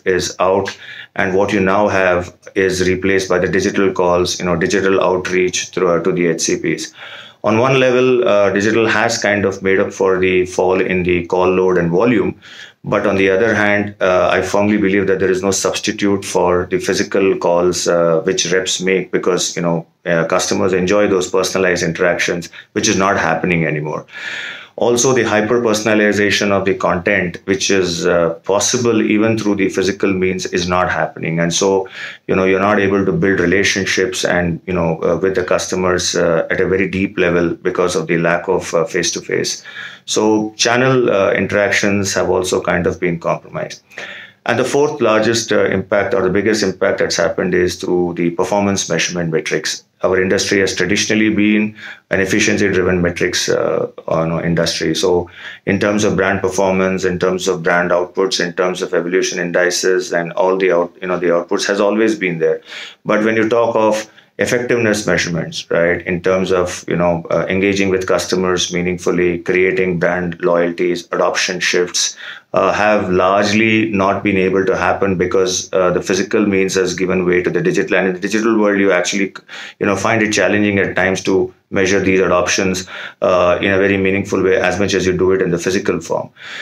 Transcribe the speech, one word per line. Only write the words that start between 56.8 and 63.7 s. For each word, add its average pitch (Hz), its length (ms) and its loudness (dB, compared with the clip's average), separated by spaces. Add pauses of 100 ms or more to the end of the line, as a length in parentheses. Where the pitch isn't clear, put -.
in 90 160 0
terms 92 300 0
of 87 120 0
brand 87 300 2
outputs, 90 480 0
in 87 140 -2
terms 92 280 -2
of 90 120 -8
evolution 90 460 0
indices, 90 720 0
and 85 200 -2
all 92 220 2
the 92 160 2
out-, 87 300 0
you 95 80 -8
know, 90 100 -2
the 87 80 -2
outputs 87 400 0
has 101 140 0
always 107 340 2
been 87 240 -4
there. 80 220 0 (420)
But 107 220 0
when 110 100 2
you 110 140 0
talk 117 260 2